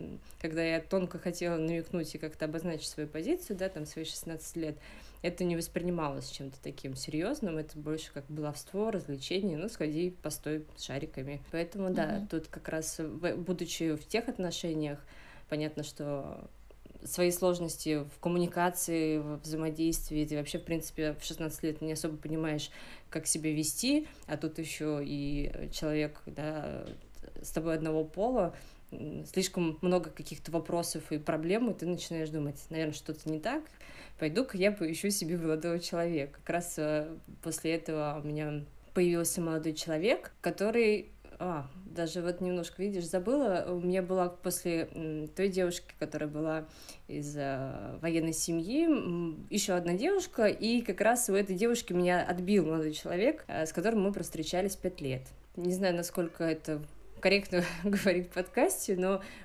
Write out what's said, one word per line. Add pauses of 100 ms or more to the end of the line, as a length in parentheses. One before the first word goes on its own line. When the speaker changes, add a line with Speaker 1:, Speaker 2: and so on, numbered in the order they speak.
Speaker 1:
м, (220)
когда
я
тонко
хотела
намекнуть
и
как-то
обозначить
свою
позицию,
да,
там,
свои
шестнадцать
лет, (460)
это
не
воспринималось
чем-то
таким
серьезным,
это
больше
как
баловство,
развлечение,
ну,
сходи, (120)
постой (120)
с
шариками. (100)
Поэтому,
да, (140)
Speaker 2:
Мгм.
Speaker 1:
тут
как
раз,
в-,
будучи
в
тех
отношениях, (440)
понятно,
что (540)
свои
сложности (100)
в
коммуникации,
в
взаимодействии,
ты
вообще,
в
принципе,
в
шестнадцать
лет
не
особо
понимаешь, (400)
как
себя
вести, (180)
а
тут
еще
и,
э,
человек,
да, (560)
с
тобой
одного
пола, (360)
м,
слишком
много
каких-то
вопросов
и
проблем,
и
ты
начинаешь
думать, (100)
«Наверное,
что-то
не
так, (540)
пойду-ка
я
поищу
себе
молодого
человека».
Как
раз,
э, (280)
после
этого
у
меня (300)
появился
молодой
человек, (100)
который... (260)
а, (180)
даже
вот
немножко,
видишь,
забыла,
у
меня
была
после,
м,
той
девушки,
которая
была (420)
из,
э,
военной
семьи,
м,
еще
одна
девушка,
и
как
раз
у
этой
девушки
меня
отбил
молодой
человек,
э,
с
которым
мы
провстречались
пять
лет. (340)
Не
знаю,
насколько
это (400)
корректно (100)
<laughs>
говорить
в
подкасте,
но (240)